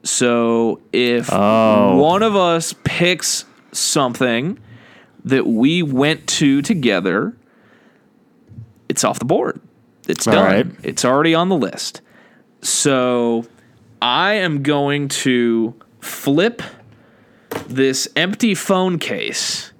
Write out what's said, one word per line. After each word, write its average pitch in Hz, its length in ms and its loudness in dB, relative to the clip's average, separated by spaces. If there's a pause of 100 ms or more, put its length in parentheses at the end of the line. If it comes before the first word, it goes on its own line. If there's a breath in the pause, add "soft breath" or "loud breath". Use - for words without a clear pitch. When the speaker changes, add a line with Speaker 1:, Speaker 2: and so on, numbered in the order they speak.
Speaker 1:
So 117 760 0 (100)
if 120 400 0
Speaker 2:
Oh. 104 680 4
Speaker 1:
one 170 260 4
of 214 120 0
us 170 380 0 (100)
picks - 640 -2 (260)
something 127 840 -2 (680 loud breath)
that 127 220 0
we 139 380 2
went 147 440 0
to 143 360 2
together, 117 760 -2 (1500 soft breath)
it's - 140 -4
off 117 160 -2
the 120 60 -6
board. - 360 -2 (460)
It's - 200 -2
Speaker 2:
All 113 60 4
Speaker 1:
done. 185 120 4
Speaker 2:
right. 95 220 2 (160)
Speaker 1:
It's - 220 -4
already 151 300 2
on 175 140 2
the 190 60 2
list. - 460 -6 (600 soft breath)
So 123 840 0 (560 soft breath)
I 156 320 0
am 165 300 -2
going 143 460 0
to 120 680 0 (240)
flip 175 640 -2 (1040 soft breath)
this 131 480 0
empty 190 400 0
phone 185 420 0
case. - 840 -8